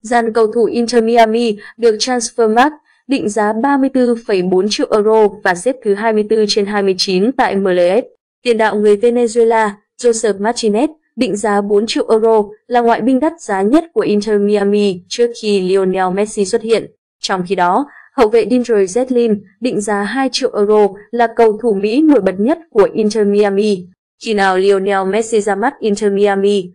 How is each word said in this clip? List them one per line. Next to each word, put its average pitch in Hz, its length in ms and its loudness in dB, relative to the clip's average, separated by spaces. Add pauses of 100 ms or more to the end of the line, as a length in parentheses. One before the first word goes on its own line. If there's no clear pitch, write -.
Gian 233 300 -2
cầu 220 180 2
thủ 226 140 0
Inter 233 380 0
Miami 226 540 2 (200)
được 226 180 2
Transfermarkt 233 760 0 (360)
định 254 220 -2
giá 208 240 0
ba 277 240 0
mươi 269 160 0
tư 247 220 2 (120)
phẩy 196 140 0
bốn 185 280 0
triệu - 220 -4
euro 214 360 4 (160)
và 180 120 0
xếp 247 280 -4
thứ 202 100 0
hai 220 200 0
mươi 208 160 0
tư 220 180 2
trên 208 180 -2
hai 202 180 -4
mươi 190 140 0
chín 190 340 0
tại 220 240 -2
M 196 100 -2
L 180 140 2
S. 185 240 2 (400)
Tiền 233 140 0
đạo 220 180 0
người 208 220 4
Venezuela, 226 720 2 (320)
Joseph 226 360 0
Martinez, 220 500 -2 (280)
định 196 200 -2
giá 202 260 0
bốn 208 260 0
triệu - 220 -4
euro, 220 340 2 (240)
là 240 140 0
ngoại 233 200 0
binh 254 180 0
đắt 330 220 -4
giá 196 200 -4
nhất 269 220 2 (100)
của 214 80 0
Inter 208 400 0
Miami 202 680 0
trước 240 200 0 (120)
khi 208 180 0
Lionel 185 540 0
Messi 208 320 -2
xuất 220 160 -4
hiện. 220 300 -2 (300)
Trong 185 260 -4
khi 190 80 -2
đó, 185 300 0 (300)
hậu 240 120 4
vệ 220 220 2
Deandre 233 520 0
Yedlin, 240 400 0 (200)
định 226 200 -2
giá 208 220 -2
hai 254 280 -2
triệu 254 240 -4
euro, 208 320 2 (240)
là 233 240 0
cầu 220 260 2
thủ 226 120 0
Mỹ 214 280 0
nổi 294 200 4
bật 190 180 -2
nhất 277 180 0 (120)
của 190 240 2
Inter 214 340 0
Miami. 202 580 0 (380)
Khi 226 100 -4
nào 196 240 0
Lionel 196 500 0
Messi 220 340 -2
ra 202 140 -2
mắt 233 240 -2
Inter 202 340 -2
Miami? 196 600 0